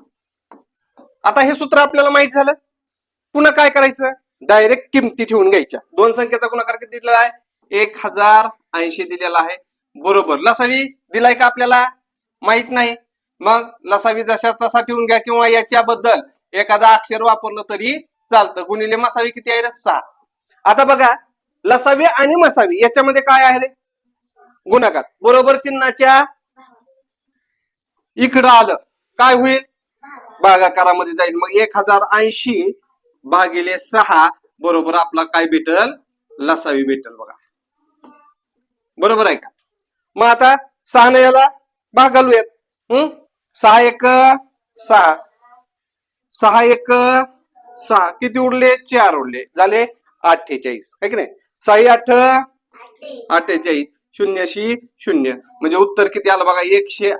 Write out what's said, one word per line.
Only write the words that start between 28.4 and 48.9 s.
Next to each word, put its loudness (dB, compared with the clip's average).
आलं, 6
काय 4
होईल? 0
भागाकारामध्ये 2
जाईल. -4
मग -4
एक -2
हजार 2
ऐंशी -4
भागिले -2
सहा 0
बरोबर -2
आपला -4
काय -4
भेटल? -2
लसावी -4
भेटल -8
बघा. -20
बरोबर 0
आहे -2
का? -16
मग 0
आता 4
सहा 6
न 2
याला 4
भागालूयात. 4
हम्म? 0
सहा 4
एक 0
सहा, 2
सहा 2
एक 0
सहा, 0
किती -8
उरले? 2